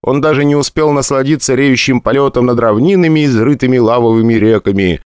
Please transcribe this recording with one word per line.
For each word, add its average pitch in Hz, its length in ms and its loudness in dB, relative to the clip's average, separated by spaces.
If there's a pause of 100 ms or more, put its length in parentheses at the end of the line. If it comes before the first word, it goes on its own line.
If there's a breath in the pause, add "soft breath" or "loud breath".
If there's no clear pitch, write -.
Он 135 200 -2
даже 156 240 0
не 143 100 0
успел 147 380 -2
насладиться 135 640 -2
реющим 131 440 0
полетом 127 460 0
над 120 140 0
равнинами, 156 640 2
изрытыми 127 540 0
лавовыми 113 560 2
реками, 98 720 0